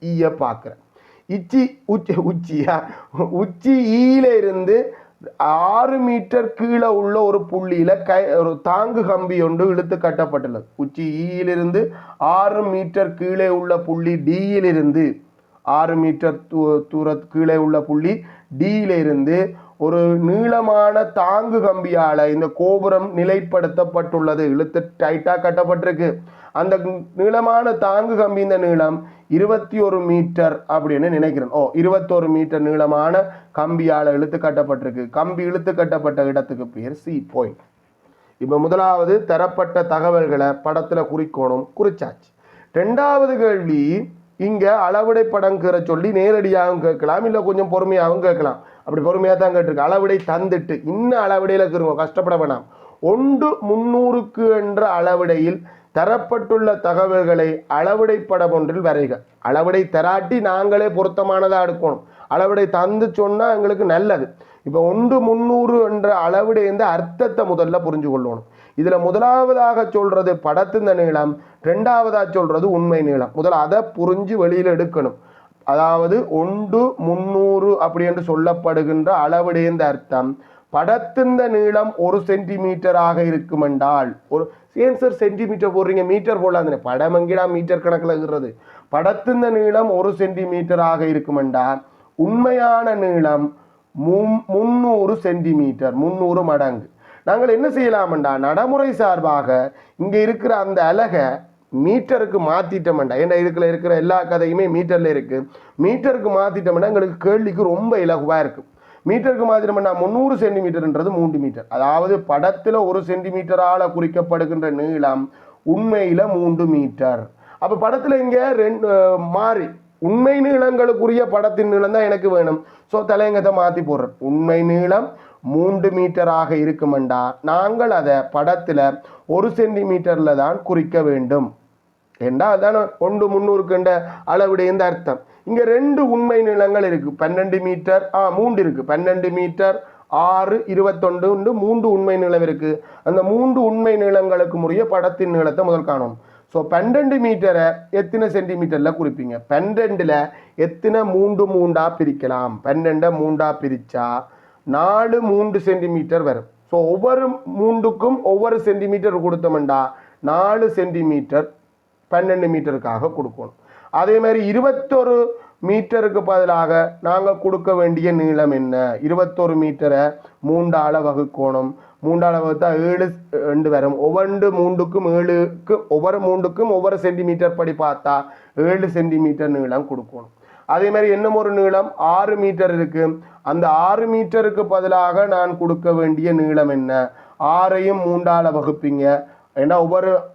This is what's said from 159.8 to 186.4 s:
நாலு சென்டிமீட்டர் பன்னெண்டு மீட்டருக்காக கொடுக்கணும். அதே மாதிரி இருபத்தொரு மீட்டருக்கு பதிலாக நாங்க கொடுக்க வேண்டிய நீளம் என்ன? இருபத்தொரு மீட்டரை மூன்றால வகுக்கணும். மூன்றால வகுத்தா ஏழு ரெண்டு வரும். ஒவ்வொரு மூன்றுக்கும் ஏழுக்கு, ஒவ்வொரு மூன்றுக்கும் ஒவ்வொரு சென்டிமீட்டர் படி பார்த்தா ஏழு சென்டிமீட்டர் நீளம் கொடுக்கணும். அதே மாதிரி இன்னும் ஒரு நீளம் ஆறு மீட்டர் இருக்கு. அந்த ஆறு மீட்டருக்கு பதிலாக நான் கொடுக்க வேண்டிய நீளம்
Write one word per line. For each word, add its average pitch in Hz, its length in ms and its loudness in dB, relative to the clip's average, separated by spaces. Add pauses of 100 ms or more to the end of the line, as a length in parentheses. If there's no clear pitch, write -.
நாலு 202 500 2
சென்டிமீட்டர் 156 840 -2 (560)
பன்னெண்டு 180 380 0
மீட்டருக்காக 139 640 -2
கொடுக்கணும். 123 440 -10 (340)
அதே 202 280 2
மாதிரி 220 280 2
இருபத்தொரு 247 920 2 (240)
மீட்டருக்கு 208 600 0
பதிலாக 170 800 2
நாங்க 190 360 0
கொடுக்க 190 380 0
வேண்டிய 170 380 2
நீளம் 156 380 2
என்ன? 127 520 -2
இருபத்தொரு 175 540 0
மீட்டரை 147 580 0 (260)
மூன்றால 156 600 0
வகுக்கணும். 135 760 -2 (260)
மூன்றால 170 380 0
வகுத்தா 160 300 -2 (100)
ஏழு 175 360 -2 (160)
ரெண்டு 147 400 -2
வரும். 139 280 0
ஒவ்வொரு 190 540 0
மூன்றுக்கும் 175 560 0
ஏழுக்கு, 175 800 0
ஒவ்வொரு 180 320 0
மூன்றுக்கும் 185 500 0
ஒவ்வொரு 190 280 0
சென்டிமீட்டர் 175 560 0
படி 170 180 -2
பார்த்தா 143 520 -2 (320)
ஏழு 185 320 0
சென்டிமீட்டர் 156 600 0
நீளம் 139 400 -2
கொடுக்கணும். 120 420 -12 (360)
அதே 180 240 0
மாதிரி 214 220 2
இன்னும் 214 220 0
ஒரு 208 180 0
நீளம் 190 440 2
ஆறு 190 400 0
மீட்டர் 185 380 0
இருக்கு. 160 460 -2 (220)
அந்த 165 260 0
ஆறு 202 460 2
மீட்டருக்கு 214 500 0
பதிலாக 185 640 2
நான் 180 320 0
கொடுக்க 170 340 0
வேண்டிய 160 400 0
நீளம் 156 360 2